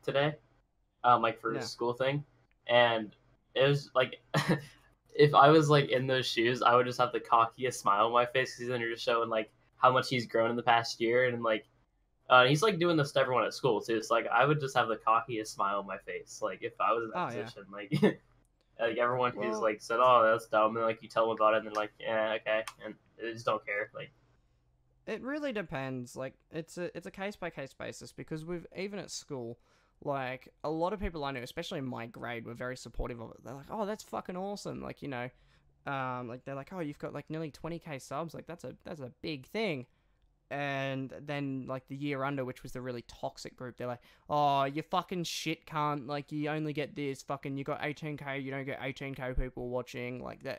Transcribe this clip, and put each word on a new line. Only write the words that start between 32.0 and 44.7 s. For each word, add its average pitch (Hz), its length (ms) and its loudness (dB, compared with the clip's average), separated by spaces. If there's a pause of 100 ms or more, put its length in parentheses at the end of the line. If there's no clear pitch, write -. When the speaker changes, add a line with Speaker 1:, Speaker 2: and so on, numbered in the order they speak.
Speaker 2:
grade, 120 380 -10
were 117 100 -10
very 127 200 -8
supportive 123 460 -8
of 110 80 -12
it. - 140 -20
They're 113 100 -12
like, 139 160 -16
"Oh, 214 160 -4
that's 208 180 -6
fucking 190 320 -8
awesome," 185 460 -8
like, 131 220 -12
you 143 40 -10
know, 127 220 -6 (560)
um, 127 420 -6
like, 127 160 -12
they're 139 120 -10
like, 139 180 -12
"Oh, 185 60 -6
you've 147 180 -6
got, 135 160 -10
like, 143 160 -10
nearly 156 220 -6
twenty 165 260 -10
K 151 220 -12
subs, 151 340 -8
like, - 140 -14
that's 165 160 -14
a, 127 200 -12
that's 170 160 -12
a 131 220 -12
big 147 240 -8
thing." 180 400 -4 (640)
And 135 640 -4 (100)
then, 139 460 -6
like, 131 200 -8
the 135 80 -10
year 139 280 -4
under, 139 200 -2
which 127 200 -8
was 131 80 -14
the 127 100 -8
really 123 220 -8
toxic - 520 -12
group, 123 220 -14
they're 127 100 -8
like, 120 140 -8 (260)
"Oh, 143 360 4
you 143 180 -2